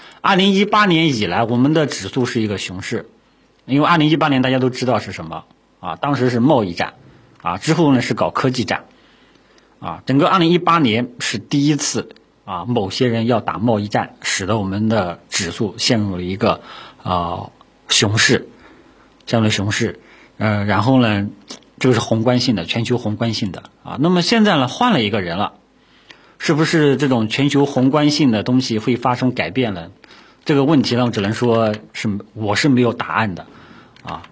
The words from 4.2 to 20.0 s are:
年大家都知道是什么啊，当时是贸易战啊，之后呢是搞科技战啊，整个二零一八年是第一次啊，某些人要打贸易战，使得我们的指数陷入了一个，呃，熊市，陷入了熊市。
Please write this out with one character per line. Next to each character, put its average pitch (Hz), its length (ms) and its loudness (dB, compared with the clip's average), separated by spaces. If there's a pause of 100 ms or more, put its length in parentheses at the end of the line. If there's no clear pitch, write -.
年 135 120 2
大 127 100 2
家 131 80 2
都 127 120 0
知 127 160 -6
道 120 120 2
是 101 120 -10
什 90 140 -12
么 80 200 -14 (360)
啊， 85 160 -8
当 143 180 -2
时 123 160 0
是 123 80 -2
贸 123 260 2
易 87 100 -6
战 - 200 -6 (480)
啊， 87 160 -4
之 160 160 0
后 160 180 4
呢 123 80 4
是 - 140 -2
搞 101 160 -2
科 - 200 -2
技 120 140 -2
战 - 200 -4 (920)
啊， 90 280 -12
整 131 100 0
个 156 100 4
二 190 120 2
零 165 100 4
一 175 100 4
八 170 200 2
年 123 420 0
是 - 180 -6
第 143 280 0
一 151 100 2
次 - 320 -4 (380)
啊， 90 200 -8
某 117 240 -2
些 127 160 0
人 113 200 0
要 117 140 2
打 - 180 -6
贸 110 200 0
易 101 80 -4
战， 101 360 -4
使 - 240 -4
得 104 100 0
我 107 80 -2
们 101 240 -2
的 92 400 -2
指 85 220 -4
数 101 260 -4
陷 117 240 0
入 98 160 -2
了 90 60 -6
一 90 140 -6
个， 107 260 0 (400)
呃， 90 480 -4 (400)
熊 107 260 2
市， - 320 2 (800)
陷 117 140 2
入 110 40 4
了 107 60 2
熊 101 200 -2
市。 107 300 -4 (360)